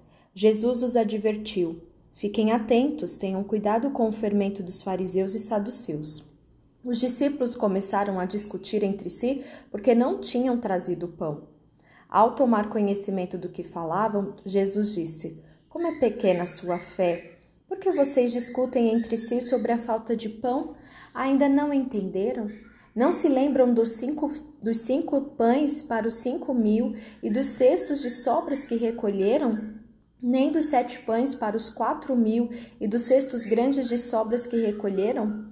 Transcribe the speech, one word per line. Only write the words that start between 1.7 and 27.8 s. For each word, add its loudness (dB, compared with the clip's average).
"Fiquem 0
atentos, 2
tenham -4
cuidado 0
com 0
o -2
fermento -2
dos -6
fariseus 0
e -2
saduceus." -4
Os -2
discípulos 0
começaram 0
a -2
discutir -4
entre -2
si -2
porque 2
não 4
tinham -2
trazido -2
pão. -6
Ao 4
tomar 2
conhecimento -2
do -8
que -12
falavam, -2
Jesus 0
disse: -6
"Como -6
é -4
pequena 2
a -2
sua -4
fé! -2
Por -6
que 0
vocês 2
discutem 0
entre 2
si -2
sobre 0
a 2
falta -2
de -6
pão? -4
Ainda 2
não 2
entenderam? -2
Não 4
se 2
lembram 4
dos 4
cinco, -2
dos -2
cinco 0
pães 2
para -2
os 0
cinco -4
mil 2
e -4
dos 0
cestos 4